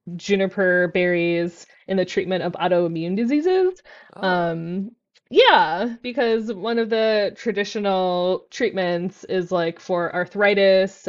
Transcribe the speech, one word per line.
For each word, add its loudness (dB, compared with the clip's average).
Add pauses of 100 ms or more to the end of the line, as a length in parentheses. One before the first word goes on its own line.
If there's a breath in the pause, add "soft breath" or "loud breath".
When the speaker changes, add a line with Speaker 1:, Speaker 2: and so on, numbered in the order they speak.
(160)
Speaker 1:
juniper 0
berries 0 (200 soft breath)
in -2
the 2
treatment -2
of -4
autoimmune 0
diseases. 2 (360 loud breath)
Speaker 2:
Oh. -2
Speaker 1:
Um, -2 (380)
yeah, 2
because -2
one -4
of -2
the 0
traditional -2
treatments -4
is, -2
like, -2
for -4
arthritis 2